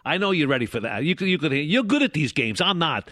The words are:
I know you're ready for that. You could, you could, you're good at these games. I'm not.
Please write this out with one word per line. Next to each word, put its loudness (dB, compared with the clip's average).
I 0
know 2
you're 2
ready 2
for -4
that. -4
You 2
could, -2
you 2
could, 0
you're 0
good 2
at 0
these -2
games. -2
I'm 0
not. 0